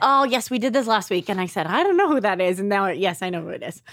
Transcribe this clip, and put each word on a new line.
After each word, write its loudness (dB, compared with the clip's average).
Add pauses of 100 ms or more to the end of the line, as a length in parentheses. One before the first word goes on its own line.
oh, 4
yes, -2
we -2
did 0
this 0
last 0
week, -2
and -2
I 0
said, -4
"I 0
don't 4
know 4
who 2
that 0
is," 2
and -4
now, 0
yes, -2
I -4
know -6
who -10
it -10
is. -14 (120)